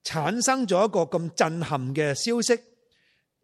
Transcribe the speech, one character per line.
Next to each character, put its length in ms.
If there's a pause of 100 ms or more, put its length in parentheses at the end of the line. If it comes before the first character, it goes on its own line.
產 400
生 240
咗 220
一 20
個 100
咁 340
震 280
撼 320
嘅 200
消 260
息， 180 (840)